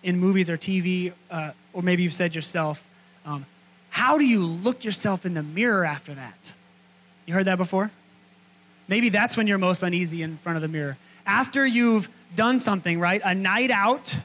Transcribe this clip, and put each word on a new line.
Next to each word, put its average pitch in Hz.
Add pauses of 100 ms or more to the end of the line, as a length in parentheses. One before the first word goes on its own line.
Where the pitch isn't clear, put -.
in 180
movies 185
or 170
T 190
V, 180 (180)
uh, 156 (240)
or 180
maybe 180
you've 170
said 170
yourself, 156 (440)
um, 143 (460)
"How 262
do 294
you 233
look 180
yourself 202
in 180
the 151
mirror 190
after 147
that?" 127 (720)
You 170
heard 190
that 185
before? 190 (1000)
Maybe 226
that's 208
when 220
you're 202
most 185
uneasy 175
in 160
front 165
of 156
the 160
mirror. 147 (300)
After 262
you've 233 (280)
done 233
something, 180
right? 180
A 185
night 202
out 226